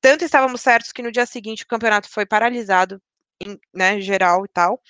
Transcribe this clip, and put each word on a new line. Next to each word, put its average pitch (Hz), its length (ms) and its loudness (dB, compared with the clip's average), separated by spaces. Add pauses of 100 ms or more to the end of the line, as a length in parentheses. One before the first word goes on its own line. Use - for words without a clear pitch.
tanto 285 240 4
estávamos 262 360 0
certos 233 300 2
que - 120 -14
no 233 80 -6
dia 240 140 -2
seguinte 220 380 -12
o - 40 -20
campeonato 214 420 -2
foi 214 160 -6
paralisado, 196 760 0 (400)
em, 202 180 -14 (140)
né, 190 280 0
geral 190 440 2
e 202 40 -18
tal. 180 400 0